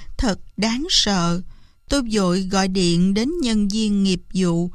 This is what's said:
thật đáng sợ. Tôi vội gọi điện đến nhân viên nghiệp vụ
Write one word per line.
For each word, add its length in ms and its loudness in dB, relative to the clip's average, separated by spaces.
thật 220 0
đáng 320 0
sợ. 520 0
Tôi 120 2
vội 300 2
gọi 260 0
điện 460 2
đến 180 0
nhân 260 0
viên 360 0
nghiệp 180 2
vụ 420 0